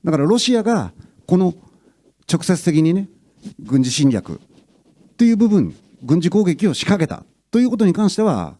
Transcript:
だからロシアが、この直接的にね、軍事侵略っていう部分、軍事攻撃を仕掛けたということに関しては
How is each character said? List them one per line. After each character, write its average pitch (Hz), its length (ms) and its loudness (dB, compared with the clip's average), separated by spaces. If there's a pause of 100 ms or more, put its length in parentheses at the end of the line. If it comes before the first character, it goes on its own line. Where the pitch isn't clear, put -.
だ 170 80 -2
か 156 60 0
ら 143 80 0
ロ 214 120 2
シ 247 200 0
ア 214 60 -2
が、 190 300 -2 (320)
こ 180 120 2
の 185 160 0 (800)
直 170 120 -2
接 185 200 -2
的 156 180 2
に 160 120 2
ね、 196 160 -2 (500)
軍 131 240 0
事 123 80 -2
侵 143 180 2
略 95 240 -4
っ - 840 -20
て 233 80 4
い 233 60 4
う 220 60 0
部 226 100 2
分、 156 280 0 (280)
軍 151 180 2
事 175 80 0
攻 208 140 2
撃 180 240 0
を 147 60 0
仕 - 120 -6
掛 190 140 0
け 160 80 0
た - 180 -12 (260)
と 233 80 0
い 247 60 4
う 247 40 0
こ 226 80 -4
と 214 80 2
に 175 80 2
関 208 160 0
し - 60 -4
て 214 60 -2
は 101 380 -2